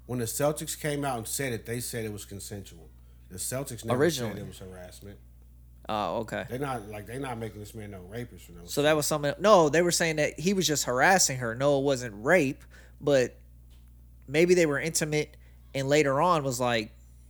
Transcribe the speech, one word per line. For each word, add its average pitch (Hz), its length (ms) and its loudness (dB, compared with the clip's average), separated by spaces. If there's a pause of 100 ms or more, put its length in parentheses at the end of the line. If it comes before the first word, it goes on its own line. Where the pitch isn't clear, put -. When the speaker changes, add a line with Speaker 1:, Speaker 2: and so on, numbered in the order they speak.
Speaker 1:
when 123 140 -6
the 117 60 -2
Celtics 151 540 -4
came 147 240 -4
out 135 140 -4
and 110 100 -8
said 135 260 -4
it, 104 120 -8
they 120 140 -6
said 117 260 -6
it 107 80 -8
was 101 120 -12
consensual. 95 640 -14 (420)
The 90 80 -14
Celtics 127 480 -8
never 123 160 0
Speaker 2:
Originally. 135 320 0
Speaker 1:
said 101 80 -10
it 98 60 -12
was 92 120 -16
harassment. 92 580 -18 (680)
Speaker 2:
Oh, 101 300 -2
okay. 104 320 -6
Speaker 1:
They're 120 100 -6
not, 127 300 -6
like, 107 180 -12
they're 120 120 -10
not 131 200 -8
making 107 220 -10
this 104 120 -16
man 107 180 -12
no 95 100 -14
rapist 98 480 -12
or 85 40 -20
no 87 120 -18
Speaker 2:
So - 160 -2
that 147 80 4
Speaker 1:
shit. 160 80 4
Speaker 2:
was 147 100 -2
something. 147 320 -2
No, 180 300 8
they 156 120 4
were 175 100 2
saying 165 260 0
that 151 220 0
he 180 140 2
was 185 140 0
just 143 180 0
harassing 143 520 4
her. 117 180 -4
No, 139 240 4
it 135 40 0
wasn't 120 420 -2
rape, 147 360 2 (380)
but 135 380 2 (920)
maybe 170 260 4
they 175 120 6
were 143 140 0
intimate, 151 580 -2 (360)
and 135 140 -2
later 143 340 4
on 165 220 4
was, 127 160 -4
like, 120 320 0 (380)